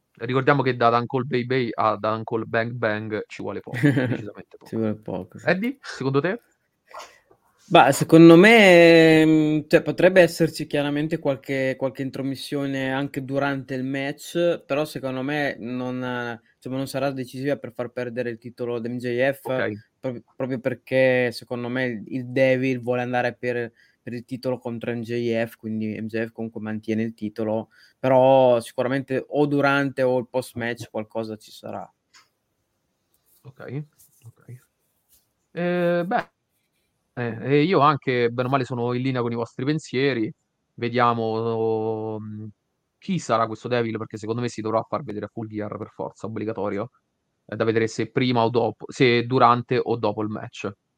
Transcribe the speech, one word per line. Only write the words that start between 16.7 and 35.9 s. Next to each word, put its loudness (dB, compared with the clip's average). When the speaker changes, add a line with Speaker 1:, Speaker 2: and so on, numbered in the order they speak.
Speaker 2:
non -6
sarà -4
decisiva -6
per -14
far -8
perdere -6
il -10
titolo -8
ad -6
M -6
J 0
F, -8
Speaker 1:
Ok. -4
Speaker 2:
pro-, -8
proprio -6
perché 2
secondo -10
me -4
il, -6
il -8
Devil 0
vuole -2
andare -2
per, -6
per -10
il -10
titolo -6
contro -8
M -6
J -2
F, -18
quindi -6
M -8
J -6
F -18
comunque -10
mantiene -4
il -6
titolo, -6
però 6
sicuramente -4
o 2
durante 0
o 2
il -4
post-match -8
qualcosa -8
ci -20
sarà. -14
Speaker 1:
Ok, -14
ok. -20
Eh, 0